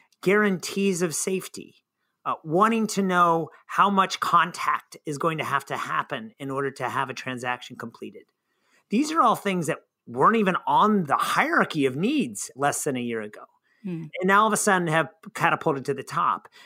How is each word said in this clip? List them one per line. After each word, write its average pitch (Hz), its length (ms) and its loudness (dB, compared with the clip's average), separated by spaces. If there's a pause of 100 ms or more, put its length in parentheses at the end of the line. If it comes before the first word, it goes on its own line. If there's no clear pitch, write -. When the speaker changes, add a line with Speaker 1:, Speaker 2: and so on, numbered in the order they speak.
(220)
Speaker 1:
guarantees 196 800 2
of 165 140 0
safety, - 640 -6 (500)
uh, 131 80 -2 (100)
wanting 214 440 2
to 202 140 -2
know 175 460 2 (180)
how 185 220 2
much 190 320 0
contact - 840 0
is 151 100 -4
going 160 220 -2
to 139 60 -4
have 135 200 -4
to 131 140 -6
happen 131 600 -6
in 139 120 -8
order 135 220 -4
to 123 180 -6
have 131 180 -2
a 131 60 -10
transaction 123 640 -8
completed. 110 480 -14 (680)
These 302 220 0
are 330 100 4
all 214 140 4
things 180 320 -2
that 160 100 -4 (280)
weren't 156 300 4
even 185 200 2 (100)
on 180 380 4
the 135 120 2
hierarchy 190 720 0
of 127 100 -2
needs 190 580 -2
less 139 300 -2
than 131 140 -4
a - 20 -4
year 117 220 -4
ago. 107 220 -14 (380)
Speaker 2:
Hmm. 165 240 -8 (140)
Speaker 1:
And 185 60 -2
now 196 160 6
all 220 60 4
of 208 40 0
a 208 60 0
sudden 180 300 2
have 156 200 0 (240)
catapulted 151 540 0
to 143 80 -2
the 123 80 -8
top. 139 460 -4 (180)